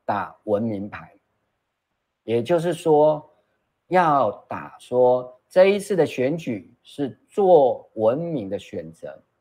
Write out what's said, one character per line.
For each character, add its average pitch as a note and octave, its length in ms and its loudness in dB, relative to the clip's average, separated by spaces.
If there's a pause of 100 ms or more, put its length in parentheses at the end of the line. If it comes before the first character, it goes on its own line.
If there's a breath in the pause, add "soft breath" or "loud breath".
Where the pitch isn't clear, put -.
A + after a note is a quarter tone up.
打 G2+ 380 -6
文 G#2 180 -2
明 G#2 280 -6
牌， E2 220 -18 (1120)
也 A#2 180 -2
就 E3+ 180 0
是 E3+ 140 -2
说 D3+ 540 2 (600)
要 D3+ 440 2 (160)
打 D2+ 320 -14
说 B2 600 0 (100)
这 F#3 160 6
一 G3+ 140 2
次 G3 160 -4
的 D#3 100 2
选 C3+ 320 -2
举 A#2 340 -10 (120)
是 C3 340 -10 (100)
做 D#3+ 680 2
文 A2+ 240 0
明 D#3 320 -8
的 G2 100 -6
选 D#2+ 320 -14
择 C#2 280 -18 (220)